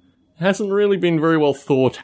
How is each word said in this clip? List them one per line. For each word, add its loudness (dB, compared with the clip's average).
hasn't -2
really 0
been 0
very 2
well 2
thought 0